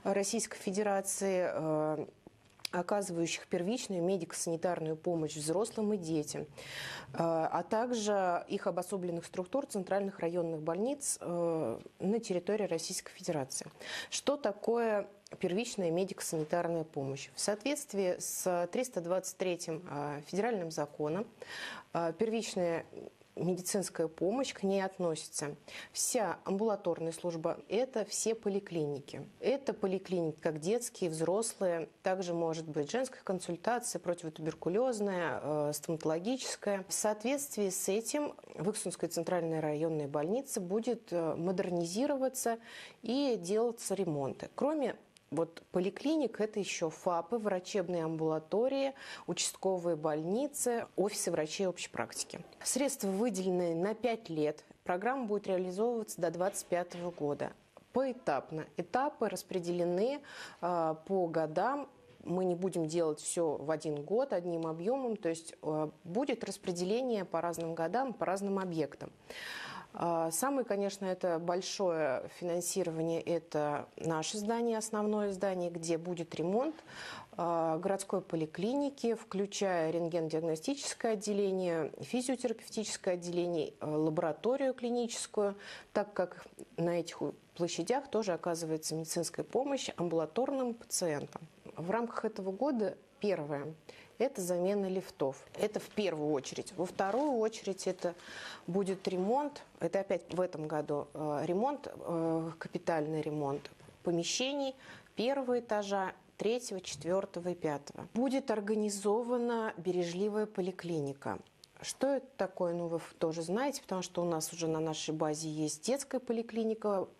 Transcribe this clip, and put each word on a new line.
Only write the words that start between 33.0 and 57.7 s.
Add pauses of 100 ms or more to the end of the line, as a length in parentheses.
консультация,
противотуберкулёзная,
э,
стоматологическая.
В
соответствии
с
этим (200)
Выксунская
центральная
районная
больница
будет,
э,
модернизироваться (420)
и
делаться
ремонты.
Кроме (360)
вот
поликлиник —
это
ещё
фапы,
врачебные
амбулатории, (340)
участковые
больницы, (100)
офисы
врачей
общей
практики. (200)
Средства
выделены
на
пять
лет. (180)
Программа
будет
реализовываться
до
двадцать
пятого
года. (400)